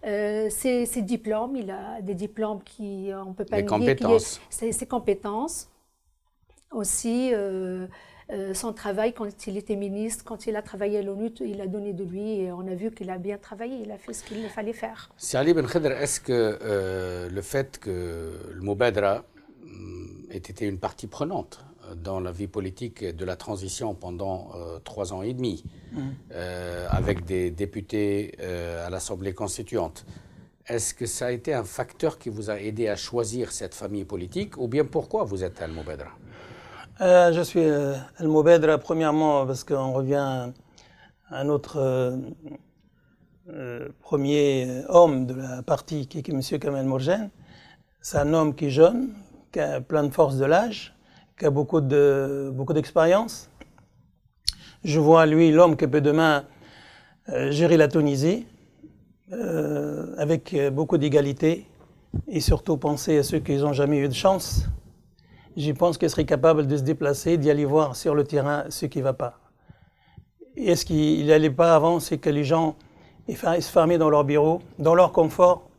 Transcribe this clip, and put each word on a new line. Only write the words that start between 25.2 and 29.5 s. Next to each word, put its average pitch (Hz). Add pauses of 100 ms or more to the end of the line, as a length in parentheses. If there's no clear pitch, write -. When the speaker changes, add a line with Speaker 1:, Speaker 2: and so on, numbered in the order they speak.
Speaker 2:
et 120
demi, 120 (260)
Speaker 3:
Mhm. - (300)
Speaker 2:
euh, 87
avec 92
des 90
députés, 101
euh, 85
à -
l'Assemblée 95
constituante, 107 (640)